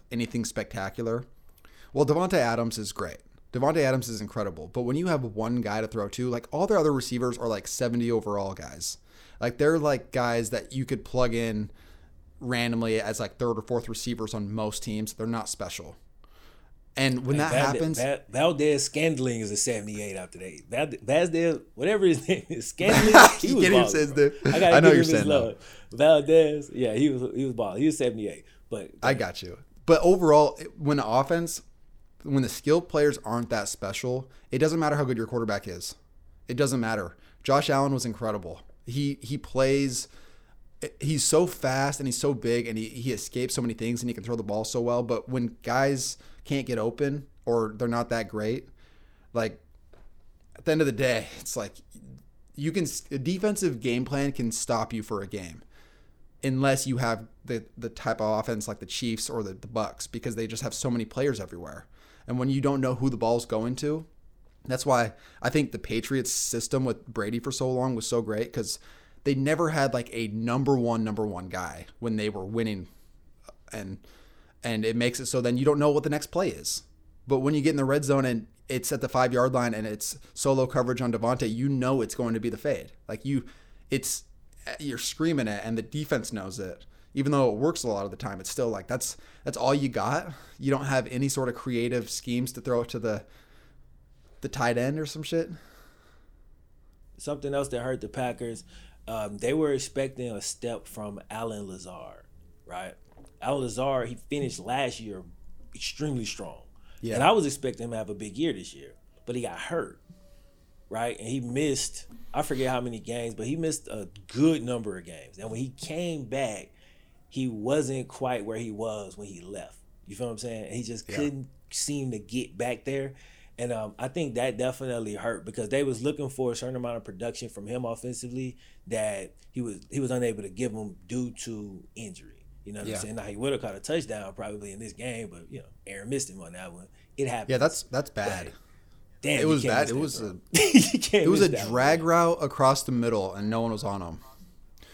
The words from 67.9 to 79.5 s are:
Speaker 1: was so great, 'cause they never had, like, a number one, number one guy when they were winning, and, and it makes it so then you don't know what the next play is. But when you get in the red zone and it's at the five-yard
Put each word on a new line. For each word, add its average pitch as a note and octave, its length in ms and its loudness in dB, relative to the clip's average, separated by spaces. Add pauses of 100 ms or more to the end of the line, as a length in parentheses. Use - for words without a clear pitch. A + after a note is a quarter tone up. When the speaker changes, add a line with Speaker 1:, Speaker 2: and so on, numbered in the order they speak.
Speaker 1:
was A2 120 -4
so A#2 160 2
great, G#2+ 300 -2
'cause - 260 -4 (460)
they C#3+ 100 2
never D#3 360 2
had, C#3 220 2
like, A#2+ 200 -2
a A2+ 160 -2
number B2 500 2
one, A#2 260 2
number G#2+ 220 -2
one F#2 220 -6
guy E2+ 380 -8 (120)
when A2+ 180 -2
they G#2+ 120 0
were G2+ 160 -4
winning, G#2 440 -2 (840)
and, G2 260 -10 (640)
and A2 220 0
it A2+ 120 2
makes B2 220 2
it B2+ 80 -8
so B2+ 140 0
then A#2+ 180 2
you C3+ 60 0
don't D3 140 6
know D3 120 6
what D3 140 2
the D3 60 -2
next D3+ 180 -2
play F3 220 0
is. - 340 -6 (420)
But B2+ 140 2
when D3 140 2
you D3 80 2
get D#3 80 4
in C#3+ 60 0
the C#3 80 2
red C#3 200 2
zone C#3 200 4
and A#2 220 0 (220)
it's B2+ 240 -4
at B2 80 -2
the C3 80 -2
five-yard B2+ 440 4